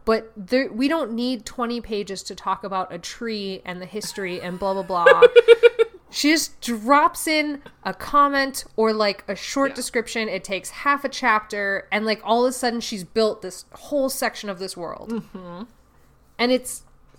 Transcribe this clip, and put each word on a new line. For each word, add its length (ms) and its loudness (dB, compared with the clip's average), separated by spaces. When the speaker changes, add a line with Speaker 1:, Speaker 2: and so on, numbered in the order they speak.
Speaker 1:
but 300 0
there, 360 0
we 160 0
don't 260 0
need 320 -2
twenty 360 -4
pages 420 -6
to 120 -12
talk 280 -4
about 300 -4
a 60 -10
tree 680 -8
and 160 -10
the 40 -10
history 560 -6
and 180 -8
blah, 140 0
blah, 100 -2
blah. 440 6
Speaker 2:
<laughs> 40 8
Speaker 1:
She 200 2
just 280 0
drops 680 2
in 340 0
a 100 -4
comment 720 2
or, 180 2
like, 340 0
a 80 -4
short 360 0
Speaker 2:
Yeah. 40 -12
Speaker 1:
description. 520 -4
It 160 -4
takes 280 -6
half 340 -2
a 40 -2
chapter, 800 0
and, 120 0
like, 200 0
all 220 4
of 40 2
a 20 0
sudden 300 -2
she's 220 -8
built 400 0
this 300 -12
whole 360 -2
section 400 -4
of 80 -8
this 180 -8
world. 360 -10
Speaker 2:
Mm-hmm. 520 -8
Speaker 1:
And 120 4
it's 300 -2